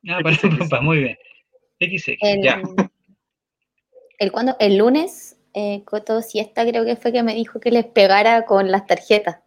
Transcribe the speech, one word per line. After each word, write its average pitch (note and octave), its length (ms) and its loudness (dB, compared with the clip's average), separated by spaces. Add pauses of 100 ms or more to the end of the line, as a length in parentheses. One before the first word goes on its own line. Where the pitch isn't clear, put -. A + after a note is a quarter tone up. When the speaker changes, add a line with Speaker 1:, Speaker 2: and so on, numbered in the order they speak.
Speaker 1:
Ah, F3+ 120 -6
Speaker 2:
X D#3+ 120 0
X. D3+ 100 -2
Speaker 1:
param, E3 160 0
pam, E3+ 120 -4
pam, C3 140 -2
muy D#3+ 140 0
bien. B2+ 180 -4 (600)
X F3 300 -8
X, - 140 -10
Speaker 3:
El, G3+ 200 0
Speaker 1:
ya. C3+ 180 0 (1600)
Speaker 3:
el G3 140 -2
cuando, B3+ 260 -2
el G3+ 200 4
lunes, C4+ 600 0 (160)
eh, G3+ 300 -8
Coto A3 380 -6
Siesta A3 440 -6
creo A#3 180 -2
que A#3 120 -2
fue A#3 160 -4
que A#3+ 100 0
me A3 120 -2
dijo A3+ 260 -6
que A#3+ 100 -2
les A#3 160 2
pegara G#3+ 600 4
con G3 260 2
las G3+ 140 -2
tarjetas. G#3 600 0